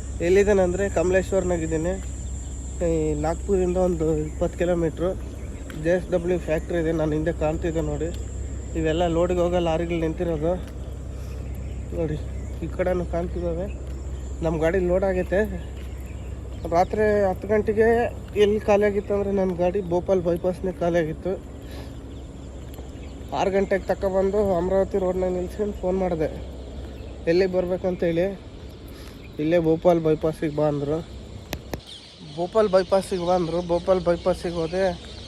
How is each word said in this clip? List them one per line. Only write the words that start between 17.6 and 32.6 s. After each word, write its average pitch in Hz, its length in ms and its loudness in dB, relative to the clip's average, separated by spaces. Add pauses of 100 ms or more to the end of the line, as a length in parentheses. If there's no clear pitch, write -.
ಎಲ್ಲಿ 208 240 6
ಖಾಲಿ 202 260 6
ಆಗಿತ್ತು 202 280 0
ಅಂದರೆ, 202 180 0
ನನ್ನ 190 240 2
ಗಾಡಿ 180 340 0
ಭೋಪಾಲ್ 180 320 2
ಬೈಪಾಸ್ನೇ 175 500 0
ಖಾಲಿ 175 260 0
ಆಗಿತ್ತು. 175 540 -2 (1800)
ಆರು 180 160 2
ಗಂಟೆಗೆ 190 320 2
ತಗೊಬಂದು 196 720 2
ಅಮರಾವತಿ 190 400 2
ರೋಡ್ನಾಗ 185 320 0
ನಿಲ್ಸ್ಕೊಂಡು 185 440 -2
ಫೋನ್ 185 240 -2
ಮಾಡಿದೆ, 170 320 0 (1000)
ಎಲ್ಲಿಗೆ 180 260 4
ಬರ್ಬೇಕಂತೇಳಿ. 180 840 0 (1000)
"ಇಲ್ಲೇ 160 200 4
ಭೋಪಾಲ್ 165 400 6
ಬೈಪಾಸಿಗೆ 156 560 0
ಬಾ" 151 80 2
ಅಂದರು. 147 420 0 (1300)
ಭೋಪಾಲ್ 196 340 2